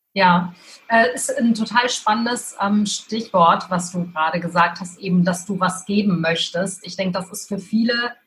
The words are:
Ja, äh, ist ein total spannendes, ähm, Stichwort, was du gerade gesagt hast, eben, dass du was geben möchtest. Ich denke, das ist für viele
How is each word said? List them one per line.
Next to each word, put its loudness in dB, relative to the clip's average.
Ja, 2
äh, 4
ist -4
ein 4
total 0
spannendes, -2
ähm, 2
Stichwort, 0
was -4
du -4
gerade -2
gesagt 0
hast, -12
eben, 2
dass -2
du -6
was -2
geben 0
möchtest. -4
Ich -12
denke, -2
das -8
ist -14
für -6
viele 0